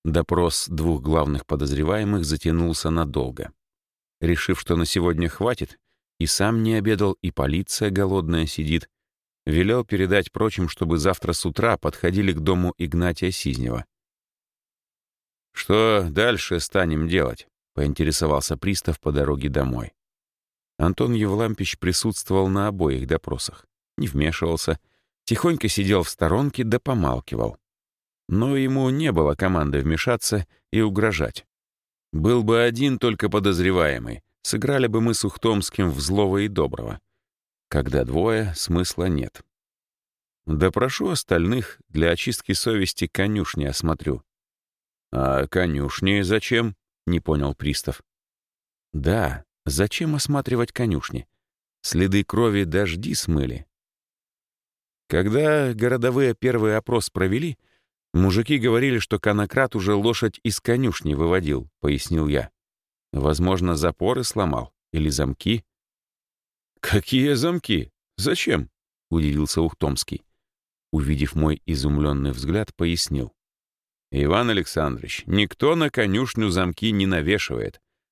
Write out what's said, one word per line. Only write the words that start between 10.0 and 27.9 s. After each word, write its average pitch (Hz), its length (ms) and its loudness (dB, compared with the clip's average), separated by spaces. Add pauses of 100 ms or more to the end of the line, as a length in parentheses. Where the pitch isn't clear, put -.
прочим, 95 380 -2
чтобы 82 280 0
завтра 87 360 0
с - 120 -4
утра 101 320 0
подходили 92 560 0
к 76 60 -4
дому 90 380 2
Игнатия 87 540 -2
Сизнева. 60 540 -4 (1700)
"Что 104 560 2
дальше 95 500 0
станем 80 480 0
делать?" — 78 400 0 (260)
поинтересовался 73 840 0
пристав 90 420 -2
по 73 120 -2
дороге 71 380 0
домой. 65 440 -2 (840)
Антон 120 360 0
Евлампич 104 640 -2
присутствовал 95 680 0
на 98 200 0
обоих 73 400 -2
допросах, - 580 -4 (320)
не - 100 -2
вмешивался, 80 720 -2 (460)
тихонько 147 420 0
сидел 98 360 2
в - 60 -4
сторонке 123 540 0
да 113 160 0
помалкивал. 62 800 -2 (680)